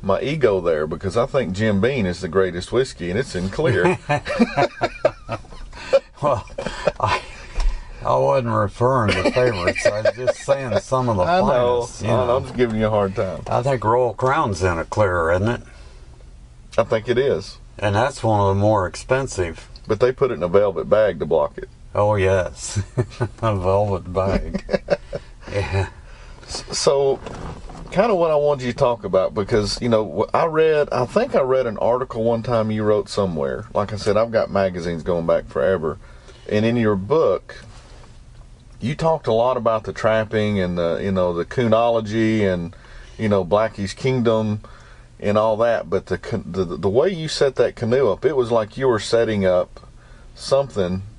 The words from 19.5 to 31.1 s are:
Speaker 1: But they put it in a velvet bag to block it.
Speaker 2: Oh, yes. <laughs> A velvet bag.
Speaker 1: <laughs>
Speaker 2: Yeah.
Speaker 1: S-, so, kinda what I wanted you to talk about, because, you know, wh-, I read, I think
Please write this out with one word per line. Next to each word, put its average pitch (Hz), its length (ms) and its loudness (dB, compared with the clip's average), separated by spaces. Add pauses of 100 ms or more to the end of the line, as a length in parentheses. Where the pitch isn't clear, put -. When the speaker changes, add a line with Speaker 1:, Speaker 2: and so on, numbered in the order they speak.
Speaker 1:
But 107 140 0
they 123 120 4
put 127 180 0
it 117 40 -2
in 78 80 -6
a 90 60 -2
velvet 95 420 2
bag 104 300 4
to - 40 -2
block 76 320 0
it. - 140 -14 (240)
Speaker 2:
Oh, 104 220 2
yes. 95 680 0 (280)
<laughs> - 320 -6
A 110 140 0
velvet 95 560 0
bag. 92 560 -2
Speaker 1:
<laughs> - 320 -2 (500)
Speaker 2:
Yeah. 98 380 -2 (540)
Speaker 1:
S-, - 360 -10
so, 139 400 2 (720)
kinda 208 240 2
what 170 160 2
I 156 40 2
wanted 147 320 2
you 120 60 -2
to 113 60 -8
talk 120 260 0
about, 92 280 2
because, 104 480 0
you 117 80 0
know, 107 400 2
wh-, - 80 -2
I 147 80 4
read, 156 480 2
I 123 140 0
think 240 280 0